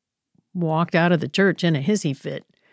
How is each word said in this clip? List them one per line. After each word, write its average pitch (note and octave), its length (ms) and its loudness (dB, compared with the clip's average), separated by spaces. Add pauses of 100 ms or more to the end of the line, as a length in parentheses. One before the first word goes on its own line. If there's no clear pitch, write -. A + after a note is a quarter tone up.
(520)
walked E3 420 -2
out F3 180 4
of D#3+ 80 2
the - 80 -6
church F#3+ 360 0
in E3 120 2
a C3 60 -4
hissy D#3+ 340 -2
fit. - 280 -10 (280)